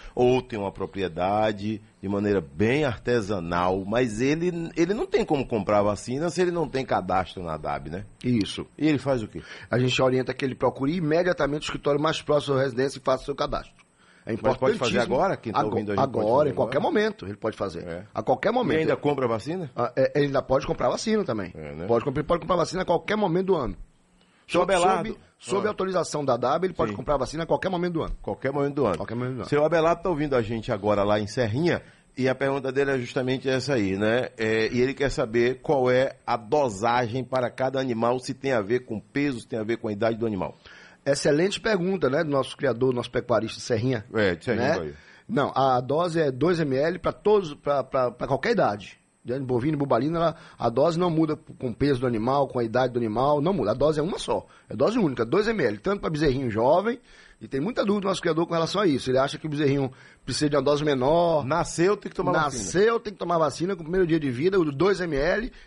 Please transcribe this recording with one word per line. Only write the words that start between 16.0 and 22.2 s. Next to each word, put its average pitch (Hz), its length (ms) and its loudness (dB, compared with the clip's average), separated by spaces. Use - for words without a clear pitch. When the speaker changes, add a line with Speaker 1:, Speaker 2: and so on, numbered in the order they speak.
Speaker 1:
pode 117 160 -4
Speaker 2:
agora, 120 120 4
Speaker 1:
fazer 147 120 4
Speaker 2:
em - 40 -4
qualquer 131 240 0
Speaker 1:
agora? 220 160 0
Speaker 2:
momento, 214 320 0
ele 101 100 -10
pode 110 200 -4
fazer. 87 300 -6
Speaker 1:
É. 87 180 -8
Speaker 2:
A - 80 -4
qualquer 135 280 0
Speaker 1:
E - 20 -2
Speaker 2:
momento. 190 280 0
Speaker 1:
ainda 156 160 2
compra 135 320 0
vacina? 131 480 -4
Speaker 2:
Ah, 120 200 -2
é, 135 200 2
ele 143 100 2
ainda 135 160 0
pode 135 240 0
comprar 135 220 0
vacina 214 360 0
também. 101 300 -4
Speaker 1:
É, 76 200 -12
né? 80 120 -8
Speaker 2:
Pode 113 180 2
comprar, 143 200 -2